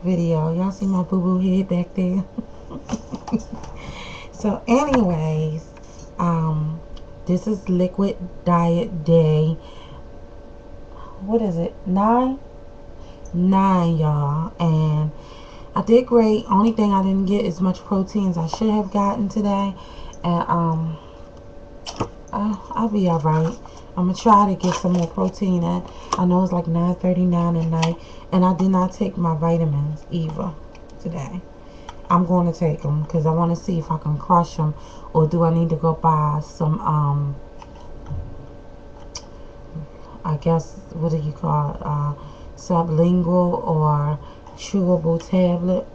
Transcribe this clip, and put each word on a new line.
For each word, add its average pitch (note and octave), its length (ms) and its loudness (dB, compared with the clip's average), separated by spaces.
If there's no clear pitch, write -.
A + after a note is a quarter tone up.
video. E3 500 2
Y'all F#3 160 0
see G3 140 -6
my F#3 180 2
boo-boo F#3 360 2
head F#3+ 320 2
back F3 240 0
there? F#3 280 0
<laughs> - 760 -6
So - 360 -2
anyways, E3 960 2
um, D#3+ 600 0
this F3+ 200 0
is G#3 240 -2
Liquid F3+ 480 0
Diet E3+ 600 2
Day. D#3+ 520 6
What G#3+ 200 2
is F#3+ 160 0
it? E3+ 180 -2
Nine? A#3 520 4
Nine, F3+ 640 4
y'all. D3+ 640 0
And D#3 500 2
I - 80 0
did A#3+ 220 6
great. A3 460 4
Only G#3+ 220 6
thing G#3 200 2
I F#3+ 100 4
didn't F#3+ 240 2
get G3+ 200 2
as F3 160 -2
much F#3 160 2
protein G3 500 0
as E3+ 80 0
I E3 120 -2
should A3 220 0
have G#3 200 0
gotten G3+ 380 0
today. G3+ 460 0
And, E3+ 260 0
um, D#3+ 500 0
I, G#3 280 -2
I'll A3+ 160 0
be G3+ 200 2
all E3 120 2
right. D#3+ 360 2
I'ma F3+ 200 2
try G3+ 340 6
to F#3 80 0
get F3+ 180 0
some F3+ 200 2
more E3+ 120 2
protein F#3 560 0
in. F3 220 0
I F3+ 120 2
know F3+ 180 6
it's, F3+ 80 2
like, E3+ 160 0
nine F3 280 2
thirty-nine F3 640 2
at E3 100 0
night. E3 300 2
And F#3 100 6
I F#3 140 4
did F#3+ 140 2
not F#3 240 2
take F#3+ 240 -2
my E3 180 2
vitamins D3+ 760 0
either D#3+ 400 -4
today. E3 440 -8
I'm F3 180 6
gonna F3 260 4
take D#3+ 320 0
'em D3 220 0
'cause D#3+ 180 0
I D#3+ 60 4
wanna E3+ 260 2
see E3+ 220 -2
if - 120 -6
I D#3 80 0
can D3+ 200 -2
crush E3+ 400 2
'em, D3+ 160 0
or D#3+ 120 6
do E3+ 180 2
I E3 60 4
need E3 200 2
to D#3+ 60 2
go D#3+ 180 2
buy D3+ 480 2
some, D#3 380 -2
um, C#3+ 540 0
I D#3 120 0
guess, E3 380 0
what E3 200 -2
do D#3+ 60 0
you D3 140 -2
call D3 380 0
it? - 120 -8
Uh, D3 300 -2
sublingual F3 1120 2
or D3+ 520 2
chewable E3+ 720 2
tablet. F3+ 680 2